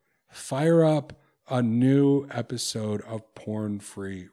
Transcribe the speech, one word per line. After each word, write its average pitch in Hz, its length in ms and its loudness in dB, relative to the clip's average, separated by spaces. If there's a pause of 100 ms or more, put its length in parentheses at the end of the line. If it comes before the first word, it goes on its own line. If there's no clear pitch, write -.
(300)
Fire 160 560 2
up 151 280 0 (340)
a 123 140 0
new 139 680 4
episode 110 680 -6
of - 340 -12
Porn 107 440 -6
Free 98 540 -12